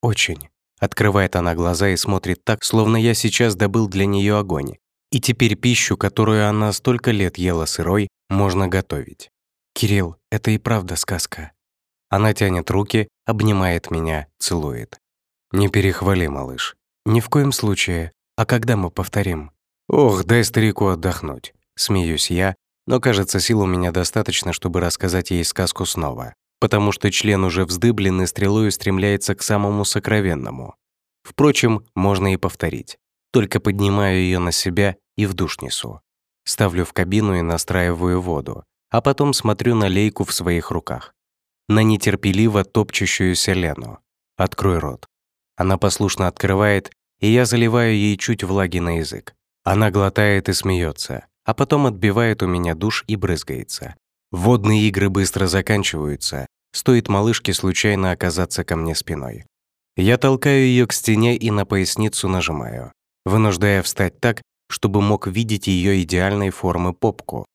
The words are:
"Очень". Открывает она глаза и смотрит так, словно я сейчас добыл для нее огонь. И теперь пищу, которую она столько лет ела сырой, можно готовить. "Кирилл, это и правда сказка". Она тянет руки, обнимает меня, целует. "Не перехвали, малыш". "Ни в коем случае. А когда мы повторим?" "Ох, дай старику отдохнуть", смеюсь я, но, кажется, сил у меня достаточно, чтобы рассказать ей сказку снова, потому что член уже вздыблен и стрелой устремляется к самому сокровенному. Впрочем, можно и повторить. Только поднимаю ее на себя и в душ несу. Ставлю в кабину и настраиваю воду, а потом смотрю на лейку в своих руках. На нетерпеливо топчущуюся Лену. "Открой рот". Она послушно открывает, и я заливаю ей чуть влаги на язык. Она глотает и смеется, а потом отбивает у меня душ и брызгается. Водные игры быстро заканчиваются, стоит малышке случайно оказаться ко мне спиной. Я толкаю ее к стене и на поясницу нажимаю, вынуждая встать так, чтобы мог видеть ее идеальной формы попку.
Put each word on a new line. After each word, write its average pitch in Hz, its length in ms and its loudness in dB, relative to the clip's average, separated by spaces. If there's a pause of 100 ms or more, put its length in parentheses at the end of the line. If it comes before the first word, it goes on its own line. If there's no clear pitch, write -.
"Очень". 101 460 -2 (300)
Открывает 98 580 2
она 85 180 0
глаза 87 340 0
и 92 80 0
смотрит 92 480 -2
так, 110 180 -2
словно 110 360 2
я 113 160 4
сейчас 110 400 2
добыл 101 340 0
для 98 160 0
нее 101 320 2
огонь. 87 380 -4 (360)
И 127 100 0
теперь 113 360 2
пищу, - 400 0
которую 107 500 2
она 107 260 0
столько 120 400 0
лет 98 260 -2
ела 87 260 0
сырой, 95 440 -2 (200)
можно 98 400 0
готовить. 87 640 -4 (440)
"Кирилл, 98 420 0 (140)
это 107 200 -2
и 107 80 2
правда 95 380 -2
сказка". - 560 -8 (580)
Она 101 240 2
тянет 92 360 0
руки, 101 380 0 (160)
обнимает 101 680 0
меня, 80 380 -4 (100)
целует. 69 600 -6 (500)
"Не 98 180 0
перехвали, 95 580 2
малыш". 67 500 -8 (300)
"Ни 110 140 4
в - 100 -10
коем 143 220 2
случае. 92 600 -2 (240)
А 110 80 2
когда 117 320 0
мы 92 140 -2
повторим?" 92 640 -4 (360)
"Ох, 107 360 4
дай 117 200 4
старику 107 440 0
отдохнуть", 85 680 -4 (220)
смеюсь 85 540 0
я, 92 240 0 (320)
но, 123 140 2
кажется, 98 400 2
сил 110 200 2
у 98 60 2
меня 90 260 0
достаточно, 90 600 -2
чтобы 87 280 -4
рассказать 87 500 -2
ей 87 140 0
сказку - 420 -4
снова, 65 480 -6 (260)
потому 104 320 2
что - 180 -2
член 98 340 2
уже 92 200 0
вздыблен 92 580 2
и 90 40 0
стрелой 101 420 0
устремляется 98 680 0
к - 80 -10
самому 104 420 0
сокровенному. 92 880 -2 (480)
Впрочем, 123 640 2 (100)
можно 95 380 2
и 92 40 0
повторить. - 640 -6 (340)
Только 104 280 2
поднимаю 101 580 2
ее 92 220 2
на 87 120 -2
себя 98 440 0 (200)
и 104 100 0
в 95 80 -4
душ 87 260 -4
несу. 60 400 -10 (440)
Ставлю 90 400 0
в - 80 -12
кабину 98 420 0
и 87 80 0
настраиваю 87 800 0
воду, 82 440 -6 (260)
а 113 100 2
потом 139 340 2
смотрю 117 400 0
на 104 140 2
лейку 101 360 0
в - 80 -8
своих 85 380 -2
руках. - 420 -8 (560)
На 110 140 4
нетерпеливо 104 840 2
топчущуюся 95 880 0
Лену. 80 460 -4 (380)
"Открой 92 420 0
рот". 71 280 -8 (500)
Она 95 220 2
послушно 98 500 0
открывает, 98 640 0 (260)
и 104 100 2
я 120 180 4
заливаю 117 500 2
ей 104 200 2
чуть 101 280 -4
влаги 92 340 0
на 85 200 -2
язык. - 360 -10 (300)
Она 101 260 2
глотает 98 580 2
и 98 40 -2
смеется, 87 760 -4 (200)
а - 80 0
потом 143 320 2
отбивает 107 560 0
у 95 40 0
меня 87 280 -2
душ 101 320 -4
и 110 100 -2
брызгается. - 800 -6 (380)
Водные 107 560 2
игры 98 200 0
быстро 95 380 0
заканчиваются, 80 1000 -2 (260)
стоит 120 360 2
малышке 101 460 0
случайно 95 560 0
оказаться 87 540 -2
ко 85 120 -4
мне 82 180 -4
спиной. 65 500 -8 (520)
Я 104 220 4
толкаю 135 480 4
ее 123 200 4
к - 60 -6
стене 113 440 2
и 110 140 -2
на 104 140 0
поясницу 101 640 -2
нажимаю, 64 640 -4 (320)
вынуждая 101 580 2
встать - 380 -4
так, 117 220 -2 (260)
чтобы 101 320 -2
мог 101 280 0
видеть 107 400 -4
ее 95 340 2
идеальной 95 480 0
формы 87 420 -2
попку. - 600 -6